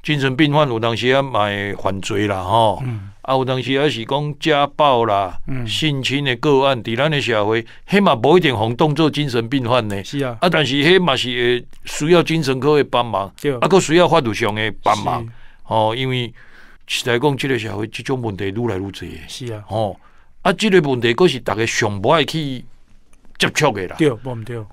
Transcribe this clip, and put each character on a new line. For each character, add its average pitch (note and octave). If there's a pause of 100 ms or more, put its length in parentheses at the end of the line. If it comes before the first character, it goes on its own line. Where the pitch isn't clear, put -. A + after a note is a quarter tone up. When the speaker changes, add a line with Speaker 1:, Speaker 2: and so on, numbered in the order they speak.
Speaker 1:
精 D3+
神 C3
病 D3
患， D3+
有 A2+
当 A#2
时 G#2+
啊 C3+
嘛 A2+
会 G2+
犯 F#2+
罪 G#2
啦， F#2
吼。 G#2
Speaker 2:
嗯。 G#2 (140)
Speaker 1:
啊， C3+
有 C3
当 C3
时 B2+
啊 C#3+
是 A2+
讲 D3
家 C#3+
暴 C3+
啦、 G2 (120)
Speaker 2:
嗯。 B2+
Speaker 1:
性 C#3
侵 C#3
的 B2+
个 C#3
案， B2+
伫 A2+
咱 C#3
的 D3
社 A2
会， A2+ (240)
迄 G3
嘛 G3
无 C3+
一 F3+
定 C3+
互 A2
当 D3+
做 D#3
精 D3
神 A#2
病 B2+
患 A#2
呢。 G2+
Speaker 2:
是 C#3+
啊。 B2+
Speaker 1:
啊， F3
但 D#3+
是 C3
迄 E3+
嘛 C#3+
是 A2+
会 B2 (200)
需 -
要 E3+
精 D#3+
神 C3
科 D3
的 C#3
帮 A#2+
忙， G2
Speaker 2:
对。 C#3+
Speaker 1:
啊， D#3+
搁 F3+
需 D3
要 F3
法 D#3+
律 A#2
上 G#2
的 A2 (120)
帮 G#2
忙。 G2
Speaker 2:
是。 A#2 (360)
Speaker 1:
哦， A2
因 C3
为 B2 (540)
实 -
在 A#2+
讲， C#3
这 C#3+
个 C3
社 G#2+
会 G#2+
这 A2+
种 C3
问 G#2+
题 G2
愈 G#2+
来 G2
愈 G2
多。 F#2 (200)
Speaker 2:
是 A#2+
啊。 G#2
Speaker 1:
哦， G2+ (480)
啊， G3
这 G#3+
个 F#3
问 B2+
题 A#2
搁 F3+
是 B2+
大 G#2+
家 A2+
上 G#2
不 G#2
爱 D#3+
去 C#3+ (760)
接 -
触 D3
的 G2
啦。 F2
Speaker 2:
对， D3+
无 A#2+
毋 A2+
对。 A2+